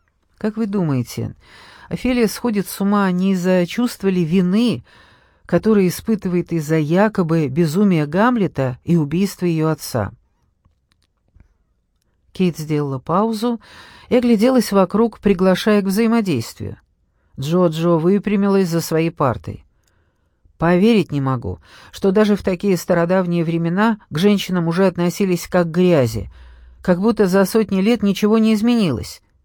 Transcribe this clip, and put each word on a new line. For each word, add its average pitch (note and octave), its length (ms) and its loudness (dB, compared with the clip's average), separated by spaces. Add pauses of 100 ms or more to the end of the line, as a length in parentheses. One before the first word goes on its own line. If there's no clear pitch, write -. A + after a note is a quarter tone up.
(360)
Как G#3+ 200 -6
вы A3 100 -4
думаете, C3+ 680 -4 (520)
Офелия A#3+ 380 -2
сходит G3+ 420 -4
с - 120 -10
ума G3+ 320 0
не F#3 200 0
из-за F#3 340 0
чувства A3+ 420 -4
ли F3+ 160 0
вины, F#3 600 0 (640)
которое G3+ 400 2
испытывает F3+ 680 -4
из-за D#3+ 260 -2
якобы E3 720 0
безумия E3 580 0
Гамлета E3+ 800 -2
и E3+ 120 2
убийства E3+ 500 -2
ее D#3+ 220 0
отца?" B2+ 440 -4 (2250)
Кейт F3+ 260 -2
сделала D3 400 -4
паузу A3 640 -2 (480)
и A3 80 2
огляделась A#3+ 560 2
вокруг, G3+ 480 2
приглашая F#3+ 640 2
к F#3 40 -6
взаимодействию. G3 920 -2 (600)
Джо-Джо E3 600 0
выпрямилась G3 720 0
за E3 120 -2
своей E3 300 -2
партой. C3 540 -4 (920)
"Поверить F3+ 540 2
не D3 80 -2
могу, A#2+ 400 -4 (320)
что - 180 -2
даже G#3 240 2
в - 80 -2
такие F#3+ 340 -2
стародавние F3 680 0
времена E3+ 560 -2 (100)
к D3 80 -6
женщинам F#3 480 0
уже E3+ 220 2
относились F3 580 -2
как F3 220 0
к D#3 60 -8
грязи, C#3 560 2 (520)
как F3+ 180 0
будто G#3+ 280 2
за F#3+ 160 4
сотни G3 360 0
лет A3+ 220 0
ничего G#3 360 2
не A3 160 2
изменилось". G#3+ 680 -2 (220)